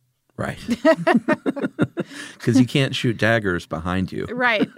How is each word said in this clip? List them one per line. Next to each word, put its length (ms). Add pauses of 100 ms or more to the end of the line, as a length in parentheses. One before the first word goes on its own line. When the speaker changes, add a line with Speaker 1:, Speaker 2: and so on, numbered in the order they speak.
(360)
Speaker 1:
Right. 200 (280)
Speaker 2:
<laughs> 0
Speaker 1:
<laughs> 1500
'Cause 220
you 40
can't 300
shoot 240
daggers 480
behind 460
you. 140
Speaker 2:
Right. 500